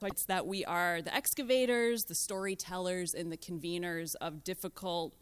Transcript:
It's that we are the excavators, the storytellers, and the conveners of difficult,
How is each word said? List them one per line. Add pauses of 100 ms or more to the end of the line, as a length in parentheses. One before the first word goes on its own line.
It's
that
we
are
the
excavators,
the
storytellers,
and
the
conveners
of
difficult,